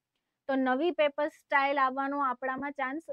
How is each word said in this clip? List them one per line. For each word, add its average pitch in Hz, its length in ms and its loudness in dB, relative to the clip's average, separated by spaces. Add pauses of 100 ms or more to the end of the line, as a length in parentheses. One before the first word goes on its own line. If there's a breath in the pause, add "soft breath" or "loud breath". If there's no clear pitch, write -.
(480)
તો 269 60 0
નવી 262 360 2
પેપર 302 380 0
સ્ટાઇલ 277 500 0
આવવાનો 269 420 0
આપણામાં 262 520 -4
ચાન્સ 269 300 -6 (100)